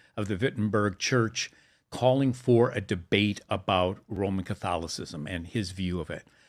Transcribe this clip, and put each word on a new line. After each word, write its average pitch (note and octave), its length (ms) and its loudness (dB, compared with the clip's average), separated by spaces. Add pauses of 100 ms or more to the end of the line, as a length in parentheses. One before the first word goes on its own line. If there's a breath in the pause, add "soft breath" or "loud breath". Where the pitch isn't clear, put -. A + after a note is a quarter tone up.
(160 soft breath)
of G#2 140 -4
the G#2 80 -2
Wittenberg G#2 640 0
Church, - 520 -2 (380 soft breath)
calling C3 420 2
for B2 400 4
a G#2+ 100 -2
debate G2+ 680 2
about F#2+ 480 2 (100)
Roman F#2+ 380 -2
Catholicism E2+ 800 -6
and E2+ 200 -6
his F#2+ 240 -4
view F2+ 280 -4
of D#2 100 -8
it. D2+ 140 -10 (260 soft breath)